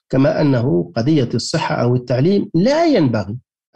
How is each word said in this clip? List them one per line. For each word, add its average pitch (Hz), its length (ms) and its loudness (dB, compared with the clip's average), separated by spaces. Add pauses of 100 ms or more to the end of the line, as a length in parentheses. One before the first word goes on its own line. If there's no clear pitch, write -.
(100)
كما 139 300 2
أنه 147 560 0
قضية 127 380 2
الصحة 156 400 -4
أو 123 200 0
التعليم 131 600 0
لا 277 320 2
ينبغي 117 500 0 (400)